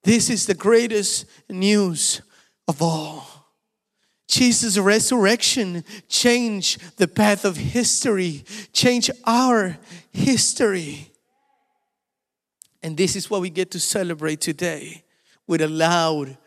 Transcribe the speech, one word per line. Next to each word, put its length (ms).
This 260
is 160
the 80
greatest 720
news 720
of 160
all. 420
Jesus' 500
resurrection 1080
changed 880
the 100
path 380
of 120
history, 880
changed 400
our 540
history. 1000
And 140
this 180
is 160
what 120
we 60
get 220
to 80
celebrate 600
today 640
with 160
a 60
loud 680